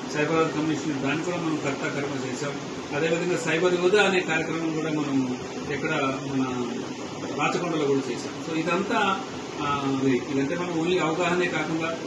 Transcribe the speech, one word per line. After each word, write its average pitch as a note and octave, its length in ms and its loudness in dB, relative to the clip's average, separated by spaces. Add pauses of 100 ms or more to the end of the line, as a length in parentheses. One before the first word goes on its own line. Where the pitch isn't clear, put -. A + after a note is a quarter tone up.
(140)
సైబర్ D#3+ 380 2
కమిషన్, D3+ 500 0
దాన్ని D3 220 0
కూడా F3+ 120 -2
మనం D#3+ 200 0
కర్త C3+ 260 -2
కర్మ C#3+ 300 -2 (160)
చేసాం. C#3+ 240 -4 (440)
అదేవిధంగా E3+ 420 2
సైబర్ E3+ 360 2
యోధ F3+ 220 6
అనే F#3+ 240 6
కార్యక్రమం D#3+ 560 0
కూడా D#3 140 -2
మనం C3+ 480 0 (340)
ఎక్కడ C#3+ 180 -2 (320)
మన C3+ 200 0 (960)
రాచకొండలో D#3+ 460 0
కూడా C#3 160 4 (120)
చేసాం. - 200 -6 (180)
So, D#3+ 80 0
ఇదంతా, G3 600 2 (400)
ఆ, C#3 460 0
ఇది, B2 240 4
ఇదంటే C#3 240 0
మనం E3+ 300 0
only F3+ 180 4
అవగాహనే F3 440 2
కాకుండా E3 500 -2 (100)